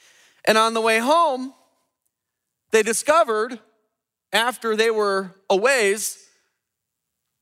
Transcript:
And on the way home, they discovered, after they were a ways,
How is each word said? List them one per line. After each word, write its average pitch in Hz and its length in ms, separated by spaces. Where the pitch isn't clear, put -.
And 220 100
on 226 200
the 226 60
way 220 180
home, 269 560
they 220 140
discovered, 240 760
after 226 440
they 226 160
were 196 420
a 202 60
ways, 214 680